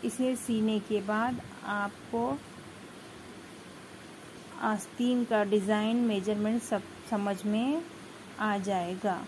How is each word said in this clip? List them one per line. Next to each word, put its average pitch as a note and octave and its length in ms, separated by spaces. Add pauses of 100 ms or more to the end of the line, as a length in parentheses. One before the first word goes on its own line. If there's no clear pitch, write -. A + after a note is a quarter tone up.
इसे B3+ 320
सीने A3 440
के G#3 220
बाद A3+ 380 (320)
आपको A#3 640 (2250)
आस्तीन A#3+ 600
का G#3+ 220
डिज़ाइन G#3+ 600
मेजरमेंट G#3+ 560
सब G3 220 (260)
समझ G3+ 260 (100)
में B3 360 (580)
आ G#3 200
जाएगा। F#3 580 (100)